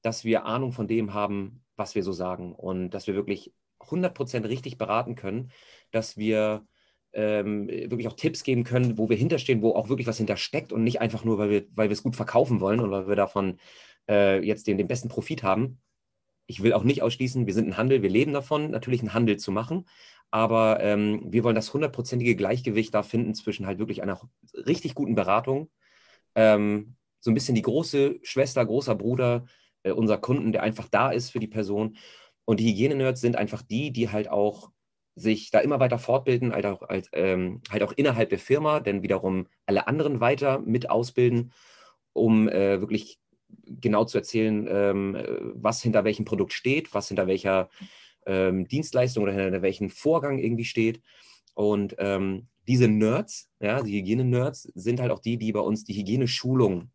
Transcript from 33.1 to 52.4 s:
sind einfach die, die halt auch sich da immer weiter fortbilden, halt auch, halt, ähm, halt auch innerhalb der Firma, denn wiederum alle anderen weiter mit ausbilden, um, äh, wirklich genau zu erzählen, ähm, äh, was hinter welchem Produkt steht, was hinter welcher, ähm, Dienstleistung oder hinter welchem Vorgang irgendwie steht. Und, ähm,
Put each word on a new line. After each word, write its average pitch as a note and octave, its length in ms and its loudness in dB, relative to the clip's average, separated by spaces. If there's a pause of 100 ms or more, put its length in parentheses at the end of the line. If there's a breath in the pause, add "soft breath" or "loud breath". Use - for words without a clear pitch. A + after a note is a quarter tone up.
sind A#2 160 2
einfach G#2+ 260 -4
die, C3+ 300 -4
die A#2 180 -2
halt G#2+ 180 -2
auch G#2 420 -2 (440)
sich A2 360 -2
da G#2+ 100 6
immer C#3 200 0
weiter B2+ 180 2
fortbilden, B2 540 0
halt G2 140 -2
auch, G2 160 -4
halt, F#2+ 300 -6
ähm, F#2 480 0 (100)
halt G2+ 120 0
auch - 100 0
innerhalb B2 380 2
der G3 80 0
Firma, D3+ 420 0
denn G2+ 220 -2
wiederum F#2+ 440 -2 (200)
alle G2 200 0
anderen C#3+ 340 0
weiter C3+ 400 2
mit B2 300 0
ausbilden, A#2+ 600 2 (600 loud breath)
um, A2 360 6
äh, G2 320 2
wirklich - 380 -4 (480)
genau G#2+ 380 2
zu - 140 -2
erzählen, G#2+ 520 0
ähm, G2 460 2
äh, - 100 -8 (280)
was E2+ 280 -2
hinter G#2+ 220 2
welchem G#2+ 200 0
Produkt G2 280 -2
steht, C#3+ 420 -2
was G2+ 140 -4
hinter F#2+ 180 0
welcher, F#2+ 420 0 (580 loud breath)
ähm, F#2+ 420 0
Dienstleistung B2+ 560 0
oder G2 80 0
hinter F#2+ 300 0
welchem G2 280 -2
Vorgang C#3+ 480 0
irgendwie A#2 260 -2
steht. A#2 360 0 (540 soft breath)
Und, G#2 440 0
ähm, F#2+ 500 -2 (200)